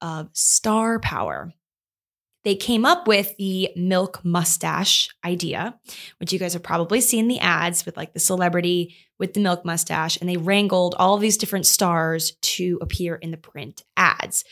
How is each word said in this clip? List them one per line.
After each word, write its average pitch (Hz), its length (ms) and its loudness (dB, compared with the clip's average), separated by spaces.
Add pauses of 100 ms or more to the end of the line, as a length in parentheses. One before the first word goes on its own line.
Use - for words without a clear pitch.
of 160 320 -8
star 226 680 2
power. 80 520 -4 (960)
They 202 100 2
came 233 300 2
up 349 200 4
with 202 320 2
the 185 380 -2
milk 185 480 0
mustache 170 840 0 (160)
idea, 175 520 -4 (420)
which 180 120 -6
you 185 80 0
guys 175 140 -4
have 175 100 -8
probably 170 380 0
seen 226 260 2
the 247 120 0
ads 175 460 0
with, - 120 -10
like, - 160 -10
the 170 60 -6
celebrity 175 760 2 (240)
with 185 140 -4
the 208 80 0
milk 180 240 0
mustache, 160 520 -2
and 175 120 -4
they 180 80 0
wrangled 185 600 2
all 190 200 6
these 208 200 2
different 190 280 -2
stars 165 640 2 (100)
to 180 400 -2
appear 170 340 -4
in 165 160 -8
the 160 60 -8
print - 460 -18 (140)
ads, - 540 0